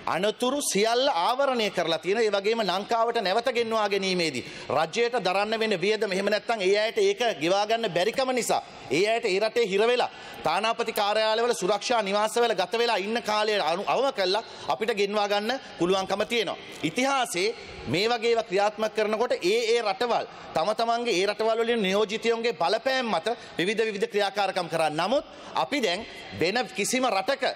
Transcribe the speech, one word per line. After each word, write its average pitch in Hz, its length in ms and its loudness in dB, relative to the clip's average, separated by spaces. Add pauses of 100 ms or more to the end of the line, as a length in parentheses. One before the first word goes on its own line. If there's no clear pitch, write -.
අනතුරු 214 580 0
සියල්ල 233 480 2
ආවරණය 240 640 0
කරලා 160 280 -2
තියෙන. 190 180 -2
ඒ 220 140 2
වගේම 208 300 0
ලංකාවට 226 600 0
නැවත 220 300 0
ගෙන්වා 226 380 0
ගැනීමේදී 180 560 0 (220)
රජයට 170 520 0
දරන්න 202 400 0
වෙන 220 180 0
වියදම 208 340 0
එහෙම 196 180 -2
නැත්නම් 214 320 -2
ඒ 190 160 4
අයට 220 200 0
ඒක 202 240 2 (180)
ගෙවා 190 260 2
ගන්න 226 240 0
බැරිකම 196 420 2
නිසා 202 300 0 (260)
ඒ 160 200 2
අයට 233 180 0
ඒ 190 140 2
රටේ 220 260 2
හිර 196 160 2
වෙලා 240 280 2 (300)
තානාපති 220 540 0
කාර්යාලවල 220 600 2
සුරක්ෂා 208 480 0
නිවාසවල 214 520 2
ගත 180 200 -2
වෙලා 233 240 2
ඉන්න 214 240 -2
කාලය 214 400 0
අනු-, 170 260 0
අවම 233 260 2
කළා 196 300 0 (220)
අපිට 208 280 0
ගෙන්වා 202 340 0
ගන්න 214 320 -2 (160)
පුළුවන්කම 190 480 2
තියෙනවා. 208 340 -2 (220)
ඉතිහාසයේ 240 760 0 (280)
මේ 165 240 0
වගේ 233 220 0
ඒවා 226 140 2
ක්‍රියාත්මක 214 500 0
කරනකොට 220 460 2
ඒ 208 200 4 (100)
ඒ 233 120 4
රටවල් 202 440 0 (260)
තම 165 220 2
තමන්ගේ 233 400 0
ඒ 180 120 2
රටවල් 220 340 0
වලින් 233 220 2
නියෝජිතයන්ගේ 220 720 0
බලපෑම් 226 540 0
මත 190 200 0 (260)
විවිධ 208 320 0
විවිධ 208 220 -2
ක්‍රියාකාරකම් 196 640 -2
කරා. 160 220 0
නමුත් 190 340 0 (280)
අපි 165 280 0
දැන් 185 240 -2 (280)
වෙන 170 240 0 (120)
කිසිම 240 360 -2
රටක 208 380 0 (120)